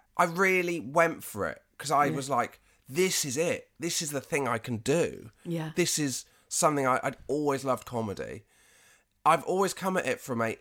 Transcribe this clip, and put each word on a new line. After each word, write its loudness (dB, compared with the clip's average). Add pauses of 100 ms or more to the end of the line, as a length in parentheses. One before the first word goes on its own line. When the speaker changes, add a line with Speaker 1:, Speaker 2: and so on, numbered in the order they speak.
(180)
Speaker 1:
I 4
really 2
went 2
for -4
it, -8 (160)
'cause -8
I 4
Speaker 2:
Yeah. 0
Speaker 1:
was -6
like, -2 (280)
"This 0
is -4
it. -2
This -4
is -6
the -4
thing -2
I 0
can -4
do. 0 (120)
Speaker 2:
Yeah. -4
Speaker 1:
This 0
is -2 (220)
something 2
I, 4
I'd -4 (100)
always 0
loved -2
comedy." -6 (800)
I've 6
always 2
come -2
at 0
it -2
from -4
a 0